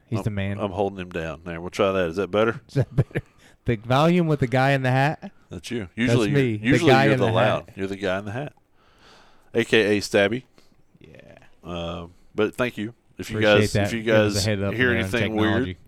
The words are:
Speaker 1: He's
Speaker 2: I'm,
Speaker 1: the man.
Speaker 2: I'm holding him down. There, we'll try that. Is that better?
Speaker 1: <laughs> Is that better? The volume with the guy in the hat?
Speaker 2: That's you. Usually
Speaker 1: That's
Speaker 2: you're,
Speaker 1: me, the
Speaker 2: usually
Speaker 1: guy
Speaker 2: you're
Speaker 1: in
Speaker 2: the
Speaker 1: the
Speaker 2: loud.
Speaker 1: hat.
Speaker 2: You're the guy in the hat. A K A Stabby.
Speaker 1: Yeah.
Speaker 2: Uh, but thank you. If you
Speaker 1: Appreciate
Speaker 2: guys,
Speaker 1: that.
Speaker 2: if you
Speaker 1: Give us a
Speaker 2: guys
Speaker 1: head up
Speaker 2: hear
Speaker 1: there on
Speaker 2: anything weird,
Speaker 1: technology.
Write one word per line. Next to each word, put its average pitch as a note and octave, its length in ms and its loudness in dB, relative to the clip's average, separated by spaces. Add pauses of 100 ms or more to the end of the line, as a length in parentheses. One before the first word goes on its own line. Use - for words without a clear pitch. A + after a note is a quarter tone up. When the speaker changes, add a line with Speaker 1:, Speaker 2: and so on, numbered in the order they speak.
Speaker 1:
He's G#2+ 140 -4
Speaker 2:
I'm, F#2+ 40 -4
Speaker 1:
the A#2 60 -4
man. G2 300 -6
Speaker 2:
I'm G#2 120 -4
holding G2 280 -2
him F2+ 100 -10
down. E2 340 -8
There, E2 160 -10
we'll F2+ 100 -10
try G2+ 220 2
that. F#2 160 0
Is E2 80 -8
that F#2 140 -2
better? A2 340 0
Speaker 1:
<laughs> - 40 -20
Is - 60 -12
that C3+ 200 -2
better? C3 280 -2 (420)
The A#2+ 120 0
volume D3+ 520 2
with D3+ 100 0
the C3+ 80 0
guy C3 240 2
in C#3 120 0
the B2+ 100 0
hat? C3+ 400 -2 (180)
Speaker 2:
That's F#2+ 220 -12
you. A2 240 -6
Usually A#2 340 2
Speaker 1:
That's C#3+ 100 2
Speaker 2:
you're, B2 120 0
Speaker 1:
me, G#2+ 60 -4
the G#2+ 80 -6
Speaker 2:
usually D3+ 260 4
Speaker 1:
guy C3 140 6
Speaker 2:
you're C#3 80 4
Speaker 1:
in - 60 0
Speaker 2:
the G2 60 2
Speaker 1:
the F2+ 60 0
Speaker 2:
loud. F#2 380 2
Speaker 1:
hat. - 60 -20
Speaker 2:
You're F#2+ 120 -6
the G2 80 -8
guy F#2+ 240 -2
in G2+ 40 -10
the G#2 80 -10
hat. C#3 200 -8 (1040)
A A#2+ 100 2
K G#2+ 320 4
A G2+ 40 0
Stabby. G#2 440 0 (560)
Speaker 1:
Yeah. - 380 -20 (260)
Speaker 2:
Uh, E2+ 420 -8 (280)
but G#2 200 0
thank B2 240 -4
you. A2+ 160 -8 (240)
If - 120 -10
you A#2 80 -6
Speaker 1:
Appreciate G#2+ 220 6
Speaker 2:
guys, G#2 120 2
Speaker 1:
that. G2+ 160 0
Speaker 2:
if - 60 -6
you A2+ 80 -4
Speaker 1:
Give A2 120 2
us G#2+ 180 4
a G2+ 40 -2
Speaker 2:
guys F#2+ 80 0
Speaker 1:
head G#2 180 -2
up G2 120 -2
Speaker 2:
hear B2 160 2
Speaker 1:
there A#2+ 80 0
on A#2 60 -2
Speaker 2:
anything G#2 320 -2
weird, G#2+ 160 2 (120)
Speaker 1:
technology. F2+ 240 -10